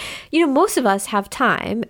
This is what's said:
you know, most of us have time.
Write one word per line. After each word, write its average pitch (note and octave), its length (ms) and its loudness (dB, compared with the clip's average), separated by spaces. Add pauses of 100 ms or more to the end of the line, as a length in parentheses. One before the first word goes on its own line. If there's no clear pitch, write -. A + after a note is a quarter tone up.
(300)
you E4 160 4
know, C#4 60 2
most F4 240 2
of B3+ 100 2
us G3 200 0
have G3+ 240 -2
time. A3 600 -2